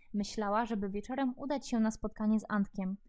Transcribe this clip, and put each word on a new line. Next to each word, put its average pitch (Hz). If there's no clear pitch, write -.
Myślała, 208
żeby 208
wieczorem 247
udać 277
się 233
na 220
spotkanie 214
z -
Antkiem. 196